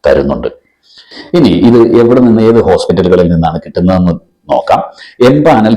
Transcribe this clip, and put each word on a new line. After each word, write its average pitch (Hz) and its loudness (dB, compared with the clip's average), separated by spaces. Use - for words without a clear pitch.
തരുന്നുണ്ട്. 69 -2
ഇനി 123 2
ഇത് 120 4
എവിടെ 127 2
നിന്ന്, 110 2
ഏത് 113 2
ഹോസ്പിറ്റലുകളിൽ 90 0
നിന്നാണ് 82 -2
കിട്ടുന്നതെന്ന് 90 -2
നോക്കാം. - -2
എംപാനൽ 139 2